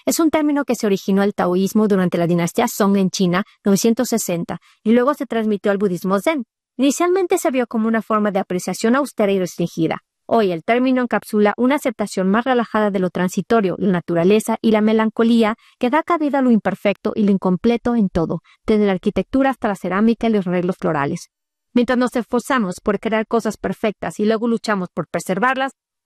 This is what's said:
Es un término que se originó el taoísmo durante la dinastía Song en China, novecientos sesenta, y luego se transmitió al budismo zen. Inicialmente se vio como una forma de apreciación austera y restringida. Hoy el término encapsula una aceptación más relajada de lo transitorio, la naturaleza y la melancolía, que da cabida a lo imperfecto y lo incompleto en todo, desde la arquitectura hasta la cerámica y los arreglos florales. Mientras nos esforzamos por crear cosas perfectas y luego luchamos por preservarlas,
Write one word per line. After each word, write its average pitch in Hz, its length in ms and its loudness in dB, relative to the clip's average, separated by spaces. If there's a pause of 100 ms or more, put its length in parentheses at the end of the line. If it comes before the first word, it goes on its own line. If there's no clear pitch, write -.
Es - 160 -2
un 320 120 2
término 294 340 0
que - 80 -2
se 220 140 -4
originó 196 340 0
el 202 140 0
taoísmo 190 520 0
durante 185 300 0
la 170 80 2
dinastía 170 420 0
Song 196 300 0
en 190 140 0
China, 180 320 0 (200)
novecientos 226 460 2
sesenta, 180 480 -4 (260)
y 214 100 2
luego 247 200 4
se 285 140 -8
transmitió 214 440 -2
al 202 60 0
budismo 185 420 -2
zen. 294 260 -2 (300)
Inicialmente 349 640 0
se 330 140 -2
vio 247 160 -2
como 220 200 -2
una 226 140 0
forma 208 300 0
de 190 80 0
apreciación 185 560 -2
austera 233 360 0
y 196 60 2
restringida. 170 640 -2 (260)
Hoy 220 260 2
el 160 120 -6
término 254 400 0
encapsula 208 520 0
una 254 200 2
aceptación 208 540 -2
más 220 160 0
relajada 220 440 0
de 196 80 -2
lo 185 140 -2
transitorio, 185 680 0
la 185 140 0
naturaleza 185 680 0
y 226 120 2
la 214 100 4
melancolía, 220 720 2 (220)
que 247 140 -2
da 302 100 2
cabida 302 380 0
a - 20 2
lo 254 80 2
imperfecto 202 640 0
y 220 120 -2
lo 202 60 4
incompleto 220 640 0
en 208 140 2
todo, 165 320 -4 (240)
desde 214 220 2
la 196 60 2
arquitectura 214 580 -2
hasta 247 160 -4
la 202 80 -2
cerámica 214 520 0
y 226 40 0
los 202 160 0
arreglos 180 300 -2
florales. 156 520 -4 (420)
Mientras 240 280 0
nos 247 160 -2
esforzamos 240 680 -4
por 196 160 -2
crear 220 280 -2
cosas 226 300 -2
perfectas - 600 -6
y 214 60 0
luego 220 220 0
luchamos 208 440 -2
por 175 160 -8
preservarlas, 254 640 -2 (320)